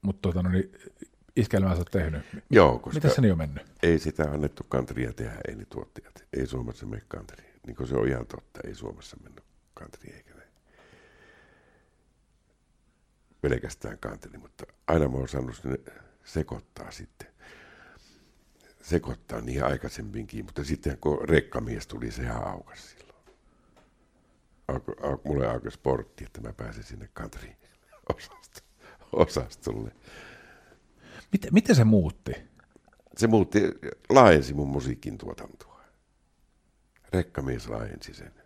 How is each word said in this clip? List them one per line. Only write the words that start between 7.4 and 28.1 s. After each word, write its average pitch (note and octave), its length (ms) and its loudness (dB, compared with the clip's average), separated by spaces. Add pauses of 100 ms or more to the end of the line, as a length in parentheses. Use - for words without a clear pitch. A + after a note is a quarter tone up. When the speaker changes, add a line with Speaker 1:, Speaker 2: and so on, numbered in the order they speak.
Speaker 2:
Niin - 80 -14
kuin B1+ 120 -8
se B1+ 80 -4
on A#1+ 120 2
ihan B1 200 -2
totta, - 360 -18
ei - 120 -12
Suomessa - 480 -14
mennyt - 200 -20 (360)
country - 340 -20
eikä - 200 -20
näin. - 160 -20 (3000)
Pelkästään A1+ 560 -2
country, - 400 -14
mutta - 260 -20 (240)
aina D#2 200 4
mä C2 100 -2
oon C2 100 -4
saanut B1+ 280 -6
sinne C2 240 -6 (440)
sekoittaa - 680 -8
sitten. - 360 -20 (1500)
Sekoittaa - 600 -4
niihin B1 220 -2
aikaisemminkin, - 840 -6
mutta - 180 -10
sitten C#2+ 340 -4
kun D2+ 320 -2
rekkamies A#1 580 2
tuli, A1+ 240 -8
sehän A#1+ 360 -6
aukas - 440 -14
silloin. - 160 -20 (1600)
Auko-, C2 340 -6
au-, - 220 -4
mulle C#2 240 0
aukesi A#1 360 -6
portti, B1+ 400 -2
että - 180 -16
mä A1 120 -12
pääsin G#1+ 300 -12
sinne G#1+ 320 -16
country-osasto-, - 1500 -16 (480)